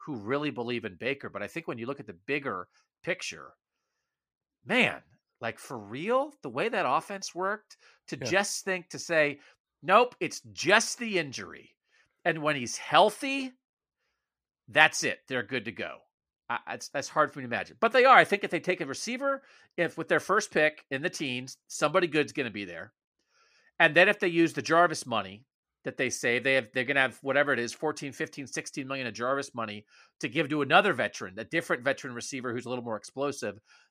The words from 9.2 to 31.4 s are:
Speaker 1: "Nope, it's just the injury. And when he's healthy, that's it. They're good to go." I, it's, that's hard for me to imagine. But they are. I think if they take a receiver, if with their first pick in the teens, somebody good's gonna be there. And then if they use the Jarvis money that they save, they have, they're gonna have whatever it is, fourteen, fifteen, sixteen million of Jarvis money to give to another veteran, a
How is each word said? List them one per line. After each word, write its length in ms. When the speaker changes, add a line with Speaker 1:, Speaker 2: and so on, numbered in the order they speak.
Speaker 1:
"Nope, 380
it's 220
just 480
the 180
injury. 580
And 200
when 120
he's 220
healthy, 760
that's 360
it. 240
They're 140
good 240
to 60
go." 300
I, 120
it's, 160
that's 180
hard 240
for 80
me 40
to 40
imagine. 320
But 140
they 120
are. 120
I 80
think 180
if 80
they 80
take 220
a 40
receiver, 560
if 200
with 120
their 100
first 320
pick 400
in 100
the 80
teens, 480
somebody 380
good's 280
gonna 180
be 140
there. 280
And 160
then 140
if 100
they 80
use 260
the 80
Jarvis 440
money 400
that 120
they 120
save, 340
they 120
have, 180
they're 100
gonna 160
have 220
whatever 320
it 60
is, 120
fourteen, 400
fifteen, 340
sixteen 420
million 200
of 60
Jarvis 420
money 300
to 80
give 220
to 120
another 300
veteran, 480
a 60